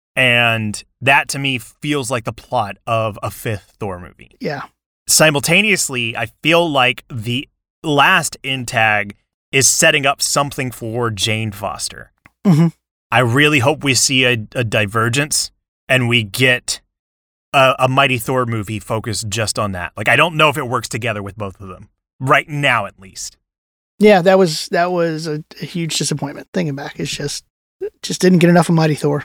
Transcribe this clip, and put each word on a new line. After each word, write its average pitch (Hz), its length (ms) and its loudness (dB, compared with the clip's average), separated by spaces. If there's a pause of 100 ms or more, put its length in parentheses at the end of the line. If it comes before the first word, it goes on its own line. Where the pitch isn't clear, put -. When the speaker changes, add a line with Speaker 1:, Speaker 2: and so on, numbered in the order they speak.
(160)
Speaker 1:
And 117 680 2 (200)
that 139 280 4
to 139 100 -6
me 135 180 -2
feels 139 540 -6
like 120 120 -2
the 123 100 -8
plot 104 520 -4
of 110 380 -2
a 104 80 -6
fifth - 480 -10
Thor 95 200 -8
movie. - 400 -20
Speaker 2:
Yeah. 156 260 -8 (420)
Speaker 1:
Simultaneously, 156 1080 0
I 113 120 -6 (160)
feel 165 260 4
like 127 400 -2
the 120 400 -6 (320)
last 156 600 2
Intag 110 720 -2 (380)
is 135 160 2
setting 151 380 2
up 139 160 0
something 139 480 -2
for 117 400 -4
Jane 110 420 -2
Foster. 98 600 -10 (340)
Speaker 2:
Mm-hmm. 170 220 6 (440)
Speaker 1:
I 117 100 4
really 143 360 4
hope 139 260 2
we 139 120 2
see 131 300 2
a, 123 80 4 (200)
a 131 100 -2
divergence 113 840 -2 (400)
and 127 180 2
we 120 140 2
get 123 580 0 (720)
a, 131 280 4
a 127 80 2
Mighty 131 320 2
Thor 127 260 0
movie 110 340 -4
focused 110 500 -6
just 107 280 -4
on 104 140 -2
that. 87 260 -8
Like, 107 120 -4
I 123 60 6
don't 156 200 2
know 156 140 4
if 139 100 -2
it 135 80 -4
works 120 220 -4
together 113 340 -6
with 98 160 -12
both 98 200 -10
of 98 100 -16
them 95 200 -20 (300)
right 139 280 2
now, 139 380 0
at 92 140 -14
least. - 380 -16 (600)
Speaker 2:
Yeah, 202 240 6
that 190 160 4
was, 170 300 0
that 180 240 0
was 165 340 -2
a, 151 180 -6 (160)
a 170 60 -12
huge 165 320 -6
disappointment. 147 560 -6
Thinking 160 220 -4
back, 147 240 -12
it's 165 100 -6
just, - 360 -8 (580)
just - 180 -6
didn't 185 180 4
get 175 120 6
enough 175 180 4
of 170 60 4
Mighty 160 180 2
Thor. 143 320 -2